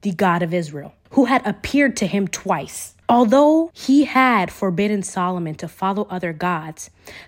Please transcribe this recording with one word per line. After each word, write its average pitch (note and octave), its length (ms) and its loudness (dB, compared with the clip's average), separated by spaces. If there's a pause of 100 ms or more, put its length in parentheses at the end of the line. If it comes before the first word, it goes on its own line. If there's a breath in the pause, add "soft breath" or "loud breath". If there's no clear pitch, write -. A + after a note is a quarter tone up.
the G3+ 100 -4
God F3 320 0
of E3 100 -4
Israel, D3 400 -6 (180)
who C4+ 140 4
had B3 200 0
appeared B3+ 520 0
to G3+ 100 0
him G3 200 -2
twice. - 640 -6 (160)
Although C#4+ 640 4
he C#4 320 2
had A#3+ 460 2
forbidden G3 520 -2
Solomon F3+ 520 -4
to E3+ 120 -12
follow G3 420 -4
other F3+ 240 -6
gods, D#3+ 560 -6 (380 loud breath)